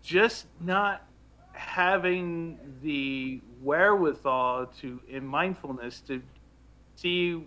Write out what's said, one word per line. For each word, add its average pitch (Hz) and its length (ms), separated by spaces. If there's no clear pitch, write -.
just 208 440
not 190 440
having 180 1040
the 135 560
wherewithal 139 1000
to, 123 260
in 135 180
mindfulness, 135 760
to 131 200
see 175 500